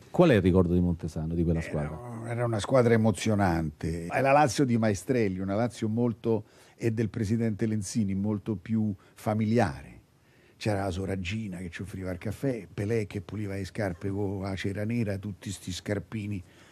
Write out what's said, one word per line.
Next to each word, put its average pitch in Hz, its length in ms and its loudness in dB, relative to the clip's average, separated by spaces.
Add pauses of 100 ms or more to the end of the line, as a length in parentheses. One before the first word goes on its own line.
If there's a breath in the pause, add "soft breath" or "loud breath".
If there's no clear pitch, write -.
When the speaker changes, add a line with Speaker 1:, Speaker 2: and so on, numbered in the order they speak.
(100)
Speaker 1:
Qual 175 200 6
è 120 40 8
il 95 80 6
ricordo 90 320 6
di 90 60 6
Montesano, 82 540 -2
di 85 100 2
quella 82 160 2
Speaker 2:
Era - 80 -6
Speaker 1:
squadra? - 600 -6
Speaker 2:
era 120 160 -2
una 113 140 0
squadra 117 340 4
emozionante. 87 1160 2
È 127 120 -2
la 135 120 4
Lazio 147 320 6
di 117 120 4
Maestrelli, 110 640 2
una 98 160 -2
Lazio 113 340 -2
molto, 113 560 0 (320 soft breath)
e 117 140 0
del 113 180 0
presidente 113 580 -2
Lenzini, 107 500 -2
molto 104 400 -2
più 107 360 -2 (220 soft breath)
familiare. 107 840 0 (580 soft breath)
C'era 101 260 0
la 98 80 -2
soragina 95 680 -6
che 90 120 -10
ci - 120 -12
offriva 92 280 -8
il 87 80 -6
caffè, 104 540 -4
Pelé 107 340 -2
che 101 140 -8
puliva 98 340 -8
le 98 100 -6
scarpe 98 460 -4
con 98 320 -4
la 95 140 -4
cera 101 280 -4
nera, 110 340 -2
tutti 101 340 -10
sti - 200 -10
scarpini 101 680 -6 (300 soft breath)